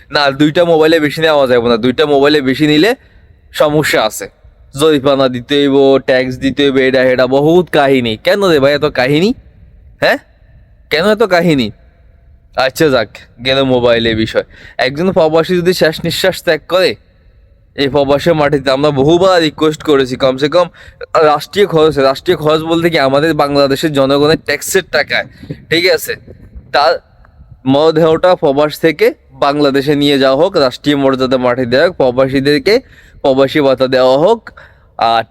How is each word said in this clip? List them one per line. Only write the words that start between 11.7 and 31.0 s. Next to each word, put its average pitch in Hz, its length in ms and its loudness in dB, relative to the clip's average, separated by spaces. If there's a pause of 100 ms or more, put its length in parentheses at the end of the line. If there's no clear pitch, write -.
আচ্ছা, 135 320 0
যাক, 120 200 0 (360)
গেল 135 200 0
মোবাইলের 120 520 0
বিষয়। 110 280 -4 (340)
একজন 143 340 -2
প্রবাসী 165 440 0
যদি 175 180 0
শেষ 156 300 -2
নিঃশ্বাস 170 380 -4
ত্যাগ 156 260 -2
করে 170 260 0 (800)
এই 139 140 -2
প্রবাসের 143 460 0
মাটিতে, 143 360 0
আমরা 143 200 0
বহুবার 170 520 2
রিকোয়েস্ট 156 400 -2
করেছি, 135 340 0
কমসে 131 320 -2
কম 170 200 0 (540)
রাষ্ট্রীয় 151 440 0
খরচে, 156 360 0
রাষ্ট্রীয় 135 360 -2
খরচ 151 220 -2
বলতে 165 300 -2
কি, 156 80 -2
আমাদের 143 360 0
বাংলাদেশের 143 580 0
জনগণের 143 520 2
ট্যাক্সের 147 380 -4 (100)
টাকায়, 131 320 -4 (460)
ঠিক 175 200 0
আছে, 135 260 -4 (560)
তার 156 220 2 (720)
মরদেহটা 160 720 2
প্রবাস 147 440 -2
থেকে 170 340 0 (160)
বাংলাদেশে 139 640 0
নিয়ে 143 240 0
যাওয়া 135 260 2
হোক, 196 120 -2
রাষ্ট্রীয় 143 400 -2
মর্যাদা 131 400 0